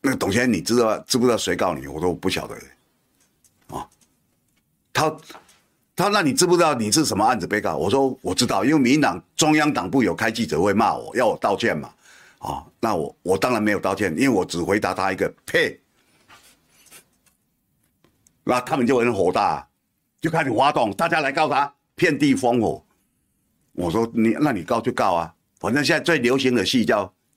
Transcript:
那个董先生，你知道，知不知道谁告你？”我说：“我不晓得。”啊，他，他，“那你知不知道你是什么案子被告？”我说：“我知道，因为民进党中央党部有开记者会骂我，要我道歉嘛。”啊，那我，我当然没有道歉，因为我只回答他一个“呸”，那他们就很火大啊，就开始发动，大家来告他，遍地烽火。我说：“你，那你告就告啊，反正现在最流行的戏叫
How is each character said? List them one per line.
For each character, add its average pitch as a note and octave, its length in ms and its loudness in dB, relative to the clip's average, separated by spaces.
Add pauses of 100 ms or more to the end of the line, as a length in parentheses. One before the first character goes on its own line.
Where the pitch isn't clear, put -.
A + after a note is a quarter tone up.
那 C#3 80 0
个 B2+ 60 -2
董 G#2 140 -2
先 A2+ 120 2
生， B2+ 100 2
你 F2 80 0
知 A2 160 0
道， A2 240 2
知 - 180 -2
不 A#2+ 80 2
知 A#2+ 60 4
道 A2 40 2
谁 F#2 200 -2
告 F#2 180 0
你？” C2+ 140 -10
我 C#2+ 100 -10
说 F2 120 0
：“我 E2 40 -2
不 - 160 -2
晓 - 160 -6
得。” - 80 -12 (1200)
啊， - 140 -10 (1040)
他， D3+ 240 -2 (800)
他 F3 180 0
，“那 G#3 80 2
你 C#3 100 2
知 F3 140 4
不 F3 100 4
知 E3+ 60 4
道 D#3 120 4
你 G#2+ 180 -2
是 D3+ 120 2
什 G#2 140 -2
么 G#2 60 2
案 A#2 140 2
子 F2 60 -4
被 G#2 160 -2
告？” F#2 140 -4
我 D#2+ 160 -2
说 C3+ 320 2
：“我 F#2 100 -6
知 F#2 140 0
道， G2+ 180 -2
因 C3+ 60 2
为 D#3 80 4
民 B2 140 4
进 D3+ 80 2
党 F2+ 200 0 (140)
中 D#3 220 4
央 D3+ 160 2
党 F#2 180 -4
部 C3+ 100 2
有 F#2 140 2
开 A2 160 -2
记 A#2 160 -4
者 D#2+ 160 0
会 G2+ 100 2
骂 G2+ 220 2
我， A#1+ 220 -10
要 A#2+ 100 2
我 G#2 120 0
道 G2+ 180 0
歉 G2 200 -2
嘛。” C#2 140 -10 (480)
啊， - 260 -10 (140)
那 A2+ 160 -2
我， D2+ 280 -6
我 F#2 140 0
当 B2+ 160 0
然 A2+ 80 0
没 G#2+ 120 0
有 F#2 80 -2
道 F#2+ 160 -2
歉， F#2+ 200 -2
因 G2 60 0
为 C#3 60 2
我 F#2+ 160 2
只 F2 180 -8
回 F#2+ 160 0
答 - 160 -2
他 F#2+ 180 -2
一 F#2+ 40 -6
个 F#2+ 160 -4 (120)
“呸”， D3+ 320 -2 (2750)
那 B2 160 0
他 D#3 160 -4
们 B2 100 0
就 C3 120 4
很 A#2+ 140 2
火 F#2 200 0
大 G#2+ 100 0
啊， D#2 240 -2 (540)
就 D#3+ 100 -4
开 D#3+ 140 -2
始 - 80 -4
发 C3+ 180 2
动， A#2+ 220 0
大 E3 160 -2
家 E3 120 0
来 C#3 120 -2
告 D#3 160 0
他， C#3 240 -2 (240)
遍 E3 200 2
地 C#3+ 160 4
烽 A#2+ 280 2
火。 E2 240 -2 (880)
我 F2 180 -4
说 A2+ 240 0
：“你， A2+ 260 2
那 D3 120 0
你 F#2+ 100 -6
告 A#2 180 -2
就 B2 120 -4
告 G2+ 220 0
啊， E2 180 -4 (280)
反 G2+ 120 -2
正 C#3 120 0
现 D#3+ 120 2
在 D3 40 0
最 E3 180 0
流 B2 180 2
行 B2+ 160 2
的 G#2 140 2
戏 A#2+ 180 2
叫 G2+ 260 0 (260)